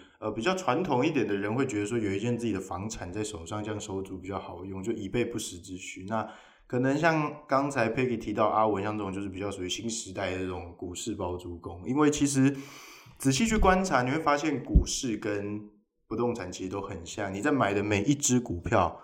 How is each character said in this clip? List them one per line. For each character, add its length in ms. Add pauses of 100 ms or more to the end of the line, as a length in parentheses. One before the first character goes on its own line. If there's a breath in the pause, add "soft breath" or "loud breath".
(180 loud breath)
呃， 140
比 100
较 140
传 280
统 220
一 60
点 160
的 80
人 180
会 140
觉 120
得 60
说 100
有 160
一 80
间 160
自 120
己 40
的 80
房 300
产 240
在 100
手 220
上， 180
这 60
样 100
收 220
租 160
比 100
较 120
好 260
用， 160
就 100
以 160
备 160
不 140
时 220
之 180
需。 280
那 220 (380 loud breath)
可 140
能 180
像 340 (160)
刚 220
才 180
Peggy 300
提 160
到 140
阿 180
文， 180
像 140
这 60
种 100
就 80
是 80
比 100
较 120
属 120
于 60
新 180
时 240
代 200
的 80
这 80
种 280
股 200
市 180
包 240
租 220
公。 280
因 80
为 140
其 160
实 260 (680 loud breath)
仔 120
细 140
去 100
观 300
察， 160
你 80
会 80
发 180
现 280
股 200
市 320
跟 460 (460)
不 80
动 180
产 180
其 120
实 80
都 100
很 240
像， 260
你 80
在 120
买 200
的 120
每 180
一 140
只 240
股 220
票， 420